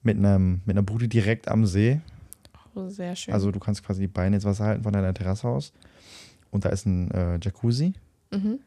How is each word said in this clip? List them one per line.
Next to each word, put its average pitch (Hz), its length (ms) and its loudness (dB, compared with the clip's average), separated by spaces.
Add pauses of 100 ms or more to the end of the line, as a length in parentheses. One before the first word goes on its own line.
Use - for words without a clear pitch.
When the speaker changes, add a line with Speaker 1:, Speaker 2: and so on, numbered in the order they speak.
Speaker 1:
mit 110 140 2
einem, 95 480 4
mit 95 120 0
einer 101 60 4
Bude 113 260 0
direkt 110 400 0
am 110 180 4
See. 110 340 2 (760)
Speaker 2:
Oh, 190 140 -8
sehr 180 280 -8
schön. - 180 -6
Speaker 1:
Also 101 160 2
du 98 100 -4
kannst - 240 -4
quasi 95 180 -2
die 95 60 -2
Beine 95 280 0
ins 101 80 -2
Wasser 101 200 0
halten 107 200 0
von 104 80 0
deiner 95 200 2
Terrasse 95 360 -2
aus. 135 240 -4 (760)
Und 98 140 -2
da - 60 0
ist - 160 -4
ein, 90 240 0
äh, 87 320 0
Jacuzzi, 120 520 -2 (380)
Speaker 2:
Mhm. 214 340 -2